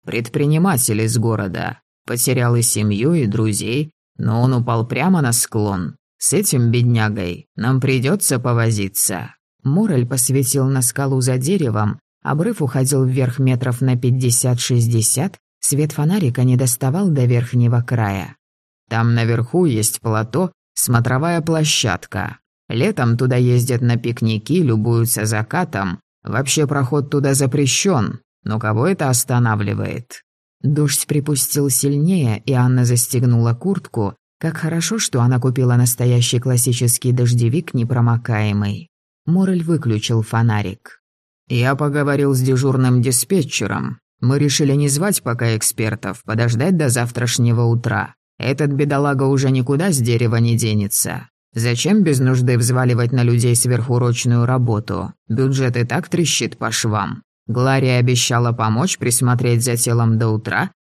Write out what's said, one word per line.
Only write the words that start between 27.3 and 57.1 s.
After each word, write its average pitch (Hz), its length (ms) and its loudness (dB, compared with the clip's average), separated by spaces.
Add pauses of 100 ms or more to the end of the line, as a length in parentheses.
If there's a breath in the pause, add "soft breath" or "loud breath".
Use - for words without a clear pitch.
запрещен, 135 880 0 (220)
но 107 160 -4
кого 110 280 0
это 156 220 0
останавливает?» 107 1120 -2 (380)
Дождь 147 440 0
припустил 143 640 0
сильнее, 143 760 0
и 139 80 0
Анна 123 320 4
застегнула 120 680 2
куртку, 120 640 -4 (240)
как 165 180 -4
хорошо, 165 420 -4
что 123 220 -2
она 123 180 2
купила 123 360 2
настоящий 123 640 2
классический 123 720 0
дождевик, 120 640 0
непромокаемый. 113 1160 -2 (360)
Моррель 180 380 0
выключил 117 580 0
фонарик. 107 800 -2 (480)
«Я 123 260 0
поговорил 143 600 0
с 127 60 0
дежурным 127 600 2
диспетчером. 120 1000 -2 (220)
Мы 131 160 2
решили 139 360 2
не 143 160 2
звать 165 340 -2
пока 117 340 -2
экспертов, 104 640 -4
подождать 120 540 0
до 147 120 0
завтрашнего 120 760 0
утра. 117 500 -2 (240)
Этот 143 340 -2
бедолага 143 520 0
уже 135 260 2
никуда 139 420 0
с 143 60 0
дерева 117 380 0
не 117 200 2
денется. 104 720 -2 (240)
Зачем 123 500 0
без 143 160 2
нужды 127 380 2
взваливать 123 540 0
на 123 120 0
людей 120 320 2
сверхурочную 120 880 0
работу? 107 680 -2 (140)
Бюджет 131 500 0
и 120 60 0
так - 260 -4
трещит 143 480 -2
по 113 140 -4
швам. 104 520 -4 (240)